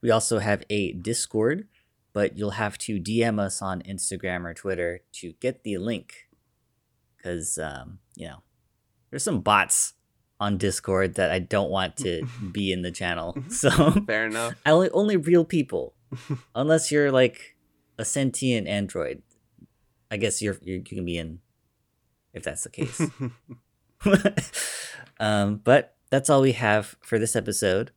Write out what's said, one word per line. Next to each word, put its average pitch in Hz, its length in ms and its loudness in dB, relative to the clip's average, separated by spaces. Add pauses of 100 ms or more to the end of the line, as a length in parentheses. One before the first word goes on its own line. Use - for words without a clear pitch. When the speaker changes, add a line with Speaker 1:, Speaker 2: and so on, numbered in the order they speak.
Speaker 1:
We 120 100 2
also 110 280 2
have 101 300 0
a 104 240 -2
Discord, 113 720 -2 (460)
but 101 240 0
you'll 104 140 -4
have 104 280 -4
to 104 200 -4
D 110 240 0
M 110 160 0
us 98 220 -4
on 95 220 -6
Instagram 92 600 -6
or 85 80 -10
Twitter 87 480 -4 (120)
to 85 260 -14
get 131 240 -6
the 101 140 -4
link. 104 500 -8 (960)
'Cause, 87 340 -6
um, 78 420 -12 (160)
you - 120 -14
know, 73 160 -18 (680)
there's 135 140 -8
some 143 180 -2
bots - 520 4 (460)
on 101 180 0
Discord 95 580 0
that 87 160 2
I 92 80 0
don't 92 320 -2
want 92 260 -2
to 90 300 -4 (120)
Speaker 2:
<laughs> 98 120 -8
Speaker 1:
be 98 200 -2
in 90 120 -2
the 90 80 -4
channel. 85 420 -4
Speaker 2:
Mm-hmm. 139 160 -10
Speaker 1:
So 170 200 2 (360)
Speaker 2:
Fair 110 220 0
enough. 113 320 -4
Speaker 1:
<laughs> - 60 -4
only, 165 260 6
only 202 260 2
real 170 280 4
people, 131 500 -2 (300)
Speaker 2:
<laughs> - 300 -8
Speaker 1:
unless 156 360 2
you're, 147 200 4
like, 131 440 2 (420)
a 110 80 -6
sentient 127 600 -2
android. 95 560 -4 (880)
I 110 60 -6
guess 101 240 0
you're, 101 200 -2
you're, 92 160 -8
you - 60 -10
can 92 220 -8
be 85 120 -4
in 80 220 -8 (920)
if - 100 -14
that's - 200 -8
the - 60 -12
case. 151 320 -6 (1000)
<laughs> 202 640 2 (580)
Um, 104 440 2
but 135 320 4 (160)
that's 135 180 2
all 139 120 8
we 135 100 6
have 107 500 2
for - 160 -2
this 110 180 0
episode. 104 600 0